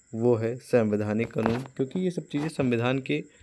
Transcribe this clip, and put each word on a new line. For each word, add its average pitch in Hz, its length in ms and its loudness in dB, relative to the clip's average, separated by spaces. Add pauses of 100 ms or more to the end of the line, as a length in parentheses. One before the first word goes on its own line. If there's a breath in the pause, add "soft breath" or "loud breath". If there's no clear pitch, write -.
(160)
वो 117 200 4
है 113 200 -2
संवैधानिक 107 760 2
कानून, 113 280 0
क्योंकि 135 400 -4
ये 185 120 0
सब 170 160 -8
चीज़ें 147 220 -4
संविधान 123 500 0
के 143 240 -4 (200 soft breath)